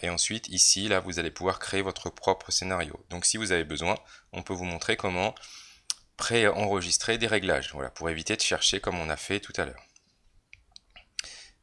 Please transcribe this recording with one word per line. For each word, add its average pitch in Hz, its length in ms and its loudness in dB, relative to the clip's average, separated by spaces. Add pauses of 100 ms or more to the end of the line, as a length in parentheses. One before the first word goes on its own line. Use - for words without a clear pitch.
Et 87 80 -2
ensuite, 107 380 -2
ici, 95 380 6
là, 98 120 6
vous 90 180 -4
allez 82 140 0
pouvoir 92 260 0
créer - 240 -2
votre 92 300 -4
propre - 400 0
scénario. 92 580 -2
Donc 87 160 -4
si - 120 2
vous 107 140 0
avez 85 120 4
besoin, 78 340 0 (340)
on 90 120 -8
peut 98 100 -4
vous 90 120 -4
montrer 87 300 -2
comment 95 380 0 (840)
pré-enregistrer 101 1000 2
des 113 100 0
réglages, 92 440 2
voilà, 67 180 -6
pour 82 200 -4
éviter 82 260 -2
de - 60 -4
chercher - 400 2
comme 90 180 -2
on 80 100 -4
a 76 60 0
fait 98 240 -4
tout - 160 -14
à 92 80 -2
l'heure. 67 180 -8 (1800)